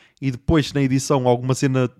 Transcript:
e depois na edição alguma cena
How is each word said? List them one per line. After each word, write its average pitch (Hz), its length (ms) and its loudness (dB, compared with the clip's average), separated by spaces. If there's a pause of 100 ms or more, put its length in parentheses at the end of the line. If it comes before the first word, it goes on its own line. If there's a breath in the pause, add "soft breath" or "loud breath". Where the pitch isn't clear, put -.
(220 soft breath)
e 135 100 -4
depois 147 420 0
na 143 80 0
edição 131 460 0
alguma 123 260 0
cena 131 360 0 (100)